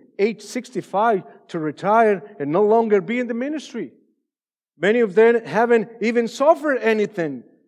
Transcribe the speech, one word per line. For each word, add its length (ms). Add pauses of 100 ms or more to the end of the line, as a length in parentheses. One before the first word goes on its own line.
(200)
age 220
sixty-five 840 (240)
to 120
retire 800
and 120
no 120
longer 360
be 200
in 80
the 60
ministry. 600 (840)
Many 200
of 160
them 280
haven't 460 (120)
even 260
suffered 500
anything. 640 (240)